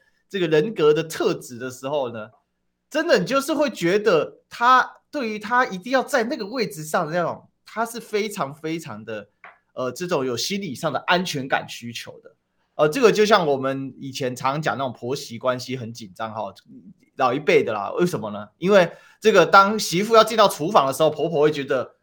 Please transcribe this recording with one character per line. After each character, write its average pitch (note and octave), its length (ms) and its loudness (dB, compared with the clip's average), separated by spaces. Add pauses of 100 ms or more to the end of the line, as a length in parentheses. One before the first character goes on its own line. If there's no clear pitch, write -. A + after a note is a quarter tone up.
(280)
这 G3 120 -6
个 E3 80 0
人 D#3 260 2
格 D3+ 180 6
的 D#3+ 120 -2
特 E3+ 300 -2
质 B2 220 -12
的 B2+ 140 -10
时 C3 180 -12
候 C3+ 240 -4
呢， A2 180 -14 (600)
真 D#4+ 160 -2
的 D#4 100 4
你 F#3 80 0
就 C4 160 -2
是 C#4+ 140 -4
会 C#4 160 0
觉 F3 260 0
得 G3+ 420 0 (100)
他， B3 480 2 (160)
对 C4+ 160 -6
于 G#3+ 120 -6
他 B3 260 0
一 F#3+ 100 -8
定 A#3+ 160 -10
要 B3+ 120 2
在 B3 180 0
那 B3+ 140 -4
个 G#3+ 100 -8
位 A#3 180 -4
置 D#3 200 -8
上 F3 200 -2
的 D3+ 80 -6
那 F3 80 -2
种， C3+ 280 -6 (180)
他 A3 180 -6
是 A#3 140 -8
非 G#3 300 -4
常 D3 260 -8
非 D#3+ 240 -8
常 A2 260 -14
的， G#2+ 240 -12 (460)
呃， B2+ 160 -6
这 F3 160 -8
种 D#3 180 0
有 B2 120 -4
心 G3 240 -4
理 F3 120 -8
上 C#3+ 200 -4
的 - 80 -4
安 F3+ 240 0
全 C#3 240 -6
感 - 200 -2
需 A#2 240 -14
求 - 200 -14 (100)
的。 - 100 -20 (440)
呃， D3+ 120 4
这 D3+ 120 -4
个 A3 100 6
就 G#3 160 4
像 G3 180 4
我 C#3+ 120 2
们 C3+ 420 -4
以 C3 140 -12
前 B2 240 -6
常 C#3+ 260 -2
讲 B2 160 -2
那 C#3 60 -4
种 B2 80 -6
婆 A#2+ 220 -8
媳 A#2+ 220 -10
关 B2+ 220 -2
系 B2+ 180 -8
很 A2+ 160 -10
紧 G#2+ 220 -16
张 A2 180 -8
哈， G#2 220 -10 (640)
老 B2+ 180 2
一 D3 60 -4
辈 D3+ 240 2
的 A#2 80 -4
啦， G2 260 -6
为 F3 80 2
什 F3 120 -4
么 G#2 120 -8
呢？ G#2 180 -12 (100)
因 F3+ 120 0
为 F#3 180 6 (320)
这 G#3+ 120 4
个 F#3 120 8
当 G3+ 320 8
媳 F#3+ 240 -2
妇 G#3+ 140 2
要 A3 80 10
进 A3 160 -2
到 G#3 80 8
厨 - 240 -2
房 C#3+ 160 4
的 C3+ 60 0
时 D3 100 -2
候， D3+ 80 4
婆 D3+ 180 -2
婆 D#3 140 0
会 D3+ 80 6
觉 C#3+ 140 -4
得 C3 380 -4